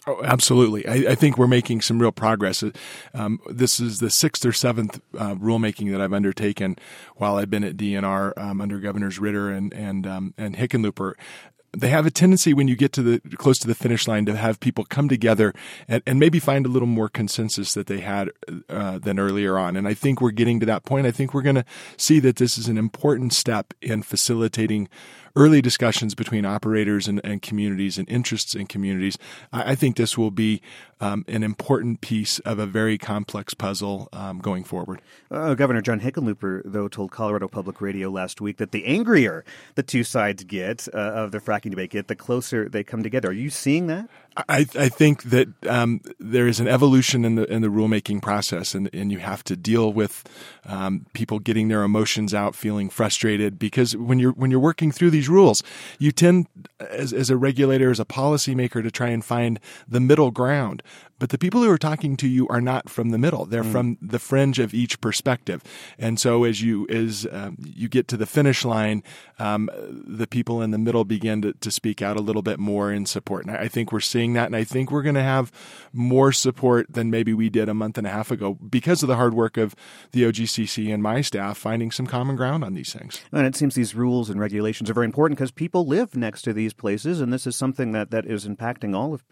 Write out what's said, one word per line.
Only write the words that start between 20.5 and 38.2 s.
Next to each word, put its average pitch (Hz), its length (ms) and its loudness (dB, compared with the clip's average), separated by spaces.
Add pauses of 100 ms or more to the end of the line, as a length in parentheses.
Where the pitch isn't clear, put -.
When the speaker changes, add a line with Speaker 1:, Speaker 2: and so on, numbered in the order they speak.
Speaker 1:
to 110 60 0
that 110 180 0
point. 135 240 0
I - 20 2
think 131 240 -2
we're 139 80 -2
gonna 135 220 4 (320)
see 156 240 6
that 127 160 6
this 120 200 2
is 117 120 -6
an 110 100 0
important 120 540 0
step - 500 -2
in 110 220 -4
facilitating 107 840 0 (460)
early 147 260 10
discussions 117 540 2
between 107 320 -2
operators 104 600 0
and, 101 160 -2
and 101 200 -6
communities 98 560 -2
and 95 100 -6
interests 120 460 -2
in 101 120 -8
communities. 98 520 -4 (340)
I, 120 200 -2
I - 20 0
think 131 240 0
this 113 180 0
will 110 140 0
be, 107 320 0 (360)
um, 104 300 -6
an 110 140 -2
important 110 580 -2
piece - 380 -4
of 107 200 -6
a 107 60 -2
very 110 320 0
complex 101 560 -8
puzzle, 98 640 -6
um, 95 240 -10
going 92 260 -6
forward. 90 380 -10 (280)
Speaker 2:
Uh, 156 220 -2
Governor 127 300 2
John 110 180 -2
Hickenlooper, 101 640 -4
though, 101 240 -4
told 98 220 -8
Colorado 104 380 -4
Public 98 340 -10
Radio 98 260 -4
last 95 320 -8